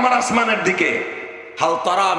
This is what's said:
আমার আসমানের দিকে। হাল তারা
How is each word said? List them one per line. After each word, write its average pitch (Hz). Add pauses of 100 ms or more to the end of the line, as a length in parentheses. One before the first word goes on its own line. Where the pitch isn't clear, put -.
আমার 247
আসমানের 226
দিকে। 160 (720)
হাল 170 (120)
তারা 185 (100)